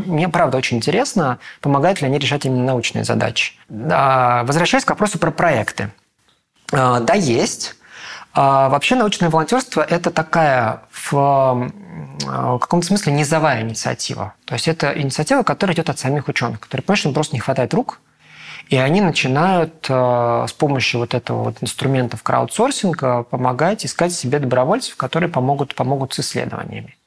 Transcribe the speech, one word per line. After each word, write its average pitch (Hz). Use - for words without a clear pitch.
мне 180
правда 135
очень 123
интересно, 151
помогают 147
ли 135
они 139
решать 139
именно 127
научные 120
задачи. 113
А, 131
возвращаясь 165
к -
вопросу 208
про 165
проекты. 113
А, 127
да, 120
есть. 165
А 135
вообще 143
научное 202
волонтёрство — 160
это 170
такая 147
в, -
м, 139
э, 127
в -
каком-то 175
смысле 185
низовая 147
инициатива. 113
То -
есть 123
это 160
инициатива, 156
которая 170
идёт 165
от 139
самих 139
учёных, 120
которые -
понимают, 196
что -
им 131
просто 151
не 117
хватает 131
рук, -
и 139
они 139
начинают, 160
э, 120
с -
помощью 131
вот 120
этого 117
вот 117
инструментов 127
краудсорсинга 139
помогать 131
искать 175
себе 139
добровольцев, 139
которые 165
помогут, 139
помогут 135
с -
исследованиями. 113